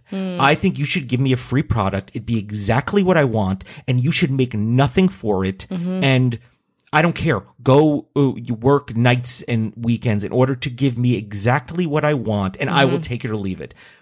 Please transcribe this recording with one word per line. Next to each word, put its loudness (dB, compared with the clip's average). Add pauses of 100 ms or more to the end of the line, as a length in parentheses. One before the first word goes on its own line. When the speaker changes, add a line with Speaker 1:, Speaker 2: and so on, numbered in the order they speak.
(120)
Speaker 1:
Hmm. -6
Speaker 2:
I 4
think -2
you -4
should -4
give 0
me 2
a 0
free -2
product. -2
It'd -10
be -2
exactly -2
what 2
I 4
want, 0 (240)
and 2
you 0
should 0
make 0
nothing 2
for -2
it. -4
Speaker 1:
Mm-hmm. -4
Speaker 2:
And 2 (520)
I 4
don't 2
care. 0 (220)
Go, 4
uh, 2
you -6
work 0
nights 0
and -2
weekends 0
in -6
order 2
to -6
give -2
me 2
exactly -2
what 0
I 2
want, -2
and -4
I 2
will 2
Speaker 1:
Mm-hmm. 0
Speaker 2:
take -8
it -4
or -4
leave -6
it. -14 (280)